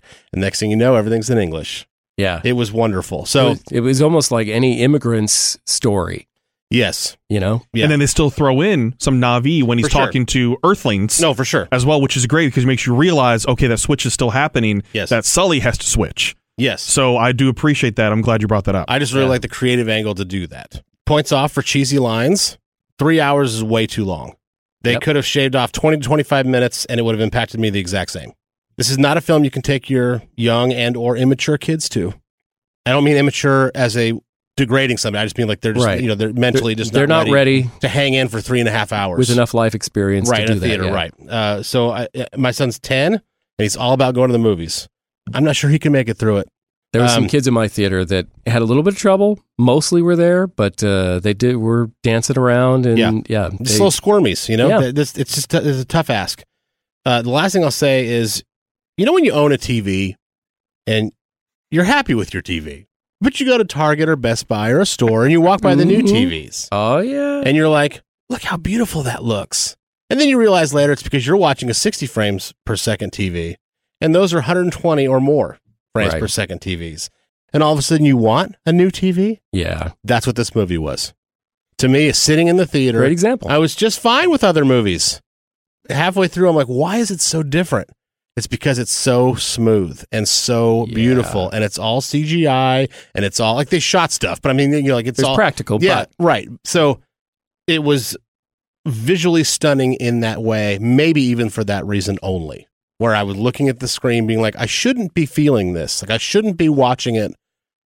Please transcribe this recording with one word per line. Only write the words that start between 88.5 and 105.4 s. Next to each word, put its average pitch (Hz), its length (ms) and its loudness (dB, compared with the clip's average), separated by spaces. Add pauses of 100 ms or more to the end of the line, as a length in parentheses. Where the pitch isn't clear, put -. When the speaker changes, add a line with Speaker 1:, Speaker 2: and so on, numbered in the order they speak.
Speaker 1:
it's 117 120 -6
so 127 440 2
smooth 110 760 0
and 107 160 -2
so 117 600 0
Speaker 2:
Yeah. 117 80 -10
Speaker 1:
beautiful, 113 560 0
and 107 120 -2
it's 101 160 -4
all 113 220 -2
C 147 240 -2
G 160 220 0
I, 131 420 2 (240)
and 98 100 -4
it's 98 160 -2
all, 110 160 0
like, 143 140 -2
they 175 100 0
shot 170 320 0
stuff, 87 300 -6
but 143 80 0
I 131 40 2
mean, 139 200 2
you 147 100 0
know, 139 120 0
like, 117 120 -2
it's 123 100 -6
Speaker 2:
There's 135 100 2
Speaker 1:
all 135 80 0
Speaker 2:
practical, 120 460 0
Speaker 1:
Yeah, 180 240 2
Speaker 2:
but - 140 -20
Speaker 1:
right. 160 300 0 (160)
So 151 340 0 (680)
it 160 140 0
was 143 360 -2 (680)
visually 160 580 0
stunning 135 520 0
in 120 260 -2
that 110 200 -4
way, 107 380 -2
maybe 143 420 2
even 120 280 0
for 110 140 -4
that 98 220 -4
reason 101 360 -2
only, 85 460 -8 (300)
where 113 180 2
I 104 80 0
was 98 140 -6
looking 123 320 0
at 120 100 -4
the 127 80 -8
screen 117 400 -2
being 113 140 0
like, 107 160 -2
"I 120 80 -4
shouldn't 233 480 -2
be 165 120 0
feeling 123 480 2